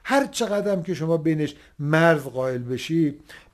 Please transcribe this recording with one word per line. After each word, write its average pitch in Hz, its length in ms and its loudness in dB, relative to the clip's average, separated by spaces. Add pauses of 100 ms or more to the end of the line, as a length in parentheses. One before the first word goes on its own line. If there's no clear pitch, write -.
هر 277 220 2
چقدر 202 460 -2
هم 185 120 -2
که 180 100 -4
شما 160 240 0
بینش 151 380 -2 (240)
مرز 156 420 4
قائل 127 360 -4
بشی، 143 560 -2 (400)